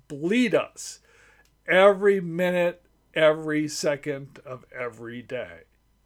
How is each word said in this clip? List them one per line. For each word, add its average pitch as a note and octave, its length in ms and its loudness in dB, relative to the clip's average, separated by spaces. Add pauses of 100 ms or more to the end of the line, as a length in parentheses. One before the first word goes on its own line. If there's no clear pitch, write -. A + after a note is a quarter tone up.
bleed F3 480 0
us - 420 -4 (680)
every G3 520 4
minute, F3 600 -2 (320)
every D#3 540 2
second C#3+ 760 -6
of B2+ 200 -14 (120)
every A#2+ 460 -10
day. G#2 380 -10 (440)